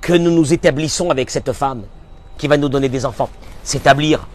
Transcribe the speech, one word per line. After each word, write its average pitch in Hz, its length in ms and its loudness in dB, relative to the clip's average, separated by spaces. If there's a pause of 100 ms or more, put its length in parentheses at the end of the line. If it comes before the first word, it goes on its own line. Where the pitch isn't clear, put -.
Que - 140 0
nous 170 180 4
nous 160 200 4
établissons 160 560 0
avec 131 220 0
cette - 220 -4
femme 131 320 -6 (520)
qui 143 120 -4
va 147 80 4
nous 147 120 2
donner 135 200 0
des 127 180 -4
enfants. 123 240 -4 (320)
S'établir. 143 720 2